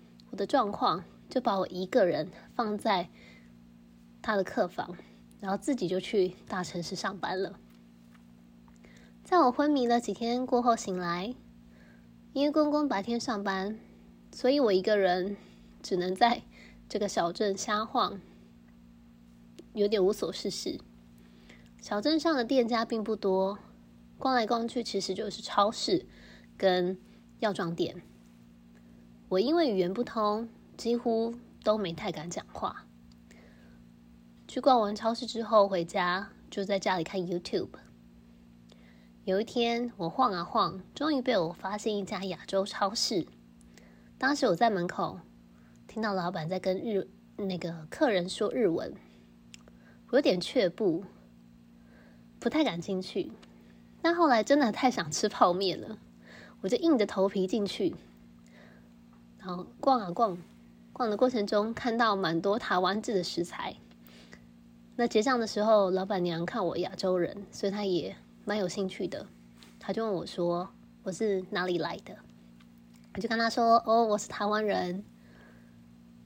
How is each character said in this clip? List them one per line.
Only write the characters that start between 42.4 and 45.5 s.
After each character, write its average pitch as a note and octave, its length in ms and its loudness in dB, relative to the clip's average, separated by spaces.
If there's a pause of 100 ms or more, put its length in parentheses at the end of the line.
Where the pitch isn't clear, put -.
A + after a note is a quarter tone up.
洲 G3 180 0
超 G3+ 300 -2
市。 G#3 320 -2 (960)
当 C4+ 160 2
时 C#4+ 100 0
我 F#3+ 100 4
在 A#3 140 4
门 F3+ 160 0
口 F3+ 340 -6 (680)